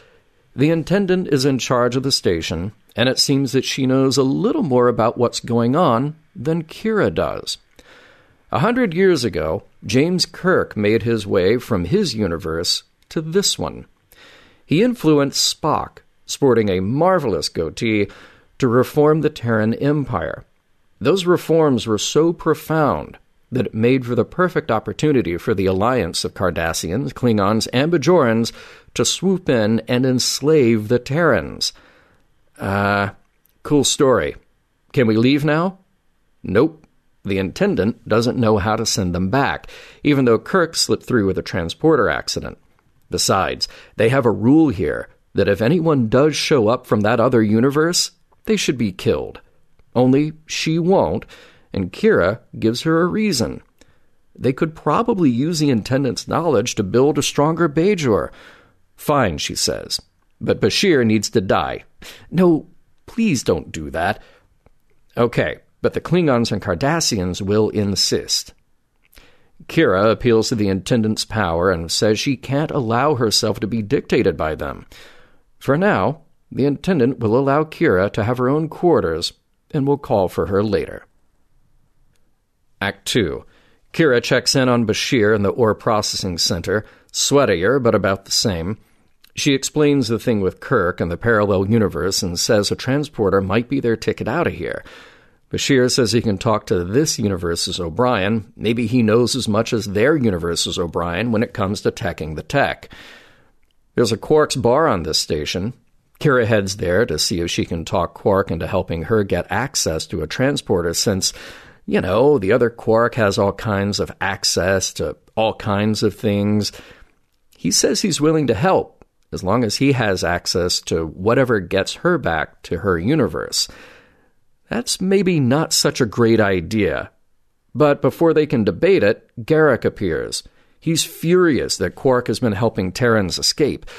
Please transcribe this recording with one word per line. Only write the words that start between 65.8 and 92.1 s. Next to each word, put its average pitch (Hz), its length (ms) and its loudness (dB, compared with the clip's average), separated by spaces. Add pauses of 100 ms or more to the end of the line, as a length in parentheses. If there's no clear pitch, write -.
but 120 120 0
the - 80 -6
Klingons 143 500 2
and 104 100 -4
Cardassians 104 800 -2
will 104 280 2
insist." - 840 -2 (1160)
Kira 110 440 4
appeals 110 380 2
to 135 60 -2
the 104 140 0
Intendant's 107 560 0
power 92 460 0
and 85 200 -4
says 107 280 0
she 139 180 -2
can't 143 340 -4
allow 131 440 0
herself 110 440 0
to 113 80 -4
be 113 140 -4
dictated 123 560 0
by 78 180 -4
them. 73 300 -10 (760)
For 139 180 0
now, 151 440 0 (300)
the 123 140 -2
Intendant 143 540 0
will 117 180 2
allow 139 260 2
Kira 104 500 0
to 113 100 -2
have 120 140 -2
her 123 120 0
own 156 200 0
quarters 95 640 0 (380)
and 139 160 -2
will 143 100 2
call 104 300 0
for - 200 -2
her 101 160 0
later. 82 420 -4 (1800)
Act - 220 -6
two. 80 400 -2 (480)
Kira 131 280 4
checks - 340 0
in 131 120 2
on 120 180 2
Bashir 107 480 2
in 101 100 0
the 95 60 2
ore 107 240 2
processing 104 640 -2
center, 95 480 -2 (260)
sweatier, 120 680 2
but 113 140 2
about 98 300 0
the - 60 -10
same. 90 460 -2 (580)
She - 180 0
explains 143 560 0
the 113 100 -2
thing 107 220 0
with 92 180 -2
Kirk 90 400 0
and 87 100 -2
the 85 80 -6
parallel 104 500 2
universe 98 540 0